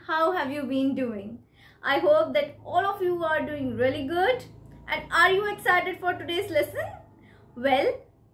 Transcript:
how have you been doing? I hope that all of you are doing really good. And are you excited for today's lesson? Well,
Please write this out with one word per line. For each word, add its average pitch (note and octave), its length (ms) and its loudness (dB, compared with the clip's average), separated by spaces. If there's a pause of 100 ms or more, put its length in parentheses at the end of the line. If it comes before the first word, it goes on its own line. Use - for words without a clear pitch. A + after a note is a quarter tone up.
how E4 260 2
have D4+ 200 -2
you D4 120 -4
been C4+ 300 0
doing? A3+ 440 -6 (440)
I C#4 180 0
hope D#4 340 4
that C#4+ 280 -2
all F4+ 220 0
of G4 160 -2
you F4 240 0
are D#4 220 0
doing C4+ 320 -6
really C4+ 280 0
good. F#4+ 380 0 (420)
And D#4 240 -4
are F4 220 6
you G4+ 180 2
excited F4+ 500 0
for F4+ 120 0
today's F4 380 -4
lesson? E4 340 -2 (720)
Well, C4+ 380 2 (400)